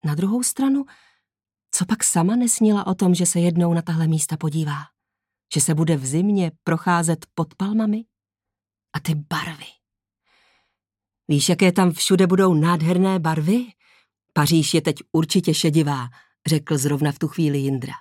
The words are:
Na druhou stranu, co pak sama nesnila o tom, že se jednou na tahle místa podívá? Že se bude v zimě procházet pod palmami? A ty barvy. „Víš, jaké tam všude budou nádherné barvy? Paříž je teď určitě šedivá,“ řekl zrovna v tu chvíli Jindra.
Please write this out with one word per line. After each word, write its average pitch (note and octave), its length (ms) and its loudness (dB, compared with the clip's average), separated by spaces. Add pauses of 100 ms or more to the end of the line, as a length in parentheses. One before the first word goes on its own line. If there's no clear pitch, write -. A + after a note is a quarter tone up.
Na D3+ 100 -2
druhou G3 280 -2
stranu, C4+ 420 0 (840)
co - 160 -2
pak - 180 -2
sama F3+ 320 0
nesnila G#3+ 500 2
o F#3 80 -2
tom, F3+ 200 2
že F3 120 0
se F3 140 0
jednou E3+ 340 2
na E3 80 -2
tahle E3 240 -2
místa D#3 300 -2
podívá? D3 480 -4 (720)
Že D3 60 0
se D#3+ 140 0
bude D#3+ 220 0
v C3 100 -6
zimě F3+ 460 0 (120)
procházet E3+ 680 -2
pod D#3+ 200 -6
palmami? G#3+ 500 -2 (880)
A - 80 -8
ty D#3+ 140 -2
barvy. - 520 -8 (1600)
„Víš, D3 200 2
jaké F3+ 240 4
tam F3+ 200 4
všude F#3 340 2
budou F#3 280 4
nádherné F3 640 2
barvy? E3 480 0 (640)
Paříž D#3 420 2
je D#3+ 60 4
teď D3+ 160 -2 (160)
určitě D#3+ 420 0
šedivá,“ D3 540 0 (380)
řekl D3+ 320 0
zrovna C#3+ 340 0
v - 60 -10
tu D#3 100 -4
chvíli D3 300 -2
Jindra. C3+ 420 -4